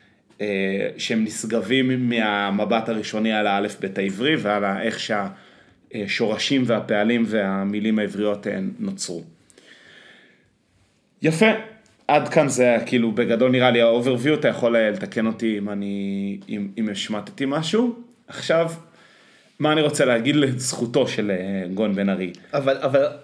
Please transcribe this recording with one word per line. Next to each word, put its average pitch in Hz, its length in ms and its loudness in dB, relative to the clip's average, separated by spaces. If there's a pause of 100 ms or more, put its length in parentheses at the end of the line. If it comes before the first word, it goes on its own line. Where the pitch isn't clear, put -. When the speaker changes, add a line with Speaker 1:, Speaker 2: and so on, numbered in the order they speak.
(420)
Speaker 1:
אה, 107 60 -4 (500)
שהם 113 260 -2
נשגבים 120 840 -2
מהמבט 104 800 0
הראשוני 110 440 -2
על 107 140 0
האלף 101 320 0
בית 98 180 -6
העברי 98 380 -2
ועל 104 300 0
ה-, 98 160 -2
איך 110 180 -4
שה-, 101 280 -4 (680)
אה, 107 120 -4
שורשים 123 580 0
והפעלים 113 600 2
והמילים 101 720 0
העבריות, 104 480 -2
אה, 98 100 -4 (220)
נוצרו. 98 440 -8 (2000)
יפה, 220 300 4 (560)
עד 139 220 4
כאן 151 180 4
זה, 123 380 4
כאילו, 117 260 2
בגדול 110 400 2
נראה 127 200 6
לי 120 100 6
ה-overview, 123 520 4
אתה 143 140 2
יכול, 117 280 2
אה, 110 140 4
לתקן 101 380 -2
אותי 110 300 -2
אם 101 120 -6
אני, 101 260 -6 (540)
אם, 104 180 -6 (100)
אם 110 120 -2
השמטתי 104 580 -6
משהו. 185 480 0 (320)
עכשיו, 165 440 0 (880)
מה 151 120 2
אני 156 100 4
רוצה 151 240 2
להגיד 123 300 2
לזכותו 127 720 0
של, 104 240 -2
אה, 95 40 0 (380)
גאון 104 220 0
בן 98 140 0
ארי? 92 240 -2 (200)
Speaker 2:
אבל, 135 240 0
אבל 139 280 2 (180)